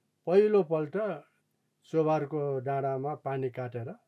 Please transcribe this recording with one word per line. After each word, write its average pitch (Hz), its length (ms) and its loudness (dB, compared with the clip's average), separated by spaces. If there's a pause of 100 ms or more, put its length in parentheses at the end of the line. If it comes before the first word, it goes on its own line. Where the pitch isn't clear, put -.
(260)
पहिलोपल्ट 180 960 2 (600)
चोभारको 147 760 0
डाँडामा 139 540 -4
पानी 135 360 -6
काटेर 123 440 -8 (140)